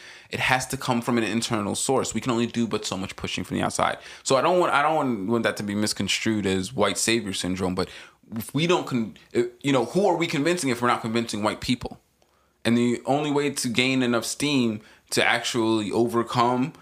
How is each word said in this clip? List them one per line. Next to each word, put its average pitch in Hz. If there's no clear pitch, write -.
it 113
has 131
to -
come 123
from 120
an 113
internal 104
source. -
We 113
can 127
only 117
do 117
but 104
so 95
much 95
pushing 92
from -
the 95
outside. -
So 135
I 127
don't 175
want, 165
I 139
don't 156
want, 123
want 117
that 104
to 113
be 101
misconstrued 104
as 95
white 101
savior 110
syndrome. 92
But 92
if 113
we 156
don't, 170
con-, 113
if, -
you 139
know, 123
who -
are 170
we 165
convincing 160
if 113
we're 123
not 113
convincing 113
white 104
people? -
And 117
the 120
only 147
way 143
to 135
gain 127
enough 120
steam 123
to 110
actually 113
overcome 120